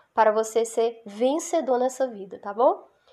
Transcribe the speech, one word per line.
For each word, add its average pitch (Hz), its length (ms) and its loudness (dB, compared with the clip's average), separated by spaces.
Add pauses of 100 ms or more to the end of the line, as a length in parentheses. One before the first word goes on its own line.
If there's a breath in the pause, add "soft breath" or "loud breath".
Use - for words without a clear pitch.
(120)
para 220 200 4
você 220 320 0
ser 226 420 -2
vencedor 254 720 0
nessa 254 300 -2
vida, 196 320 -14
tá 202 120 -10
bom? 254 360 2 (240)